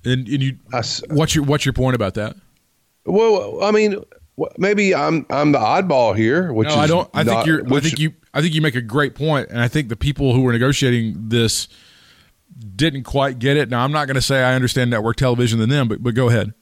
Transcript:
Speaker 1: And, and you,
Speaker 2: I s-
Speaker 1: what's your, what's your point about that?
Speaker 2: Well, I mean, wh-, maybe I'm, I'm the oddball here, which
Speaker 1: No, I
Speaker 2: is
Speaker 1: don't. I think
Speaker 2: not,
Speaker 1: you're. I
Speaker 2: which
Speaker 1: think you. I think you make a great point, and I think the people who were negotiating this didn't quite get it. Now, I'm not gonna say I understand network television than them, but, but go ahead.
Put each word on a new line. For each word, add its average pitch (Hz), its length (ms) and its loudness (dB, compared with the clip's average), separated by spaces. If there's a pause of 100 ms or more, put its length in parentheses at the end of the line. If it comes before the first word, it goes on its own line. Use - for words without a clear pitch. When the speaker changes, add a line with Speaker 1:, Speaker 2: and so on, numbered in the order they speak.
Speaker 1:
And, 127 220 -2
and 139 160 -2
you, 131 140 -4 (160)
Speaker 2:
I 123 60 -2
s- - 300 -8
Speaker 1:
what's 156 260 0
your, 147 100 2
what's 143 200 0
your 135 80 0
point 127 220 0
about 101 200 -2
that? 107 200 -6 (720)
Speaker 2:
Well, 202 580 0
I 208 80 2
mean, 214 320 2 (360)
wh-, - 180 -6
maybe 196 360 2
I'm, 151 360 0
I'm 147 220 2
the 139 80 2
oddball 127 560 2
here, 135 380 0
which 113 160 0
Speaker 1:
No, 151 60 0
I 147 80 2
Speaker 2:
is 156 60 2
Speaker 1:
don't. 170 240 0
I 151 100 0
think 113 140 2
Speaker 2:
not, 113 80 0
Speaker 1:
you're. 160 200 2
I 123 40 -8
Speaker 2:
which 139 160 2
Speaker 1:
think 160 140 -2
you. 156 140 0 (200)
I 143 80 0
think 165 120 0
you 156 80 0
make 147 140 0
a 127 60 -2
great 135 340 -4
point, 147 340 -2
and 117 120 -6
I 120 60 2
think 135 220 -2
the 113 60 -4
people 139 380 0
who 131 80 4
were 127 120 2
negotiating 120 640 0
this 113 500 0 (1080)
didn't 139 280 -2
quite 135 360 -2
get 139 180 2
it. 131 120 0
Now, 120 140 0
I'm 139 80 0
not 147 160 -2
gonna 135 140 -2
say 135 220 2
I 127 120 2
understand 127 340 0
network 113 280 0
television 123 420 2
than 110 100 2
them, 135 180 2
but, 110 160 -4
but 123 120 -2
go 123 140 2
ahead. 107 320 0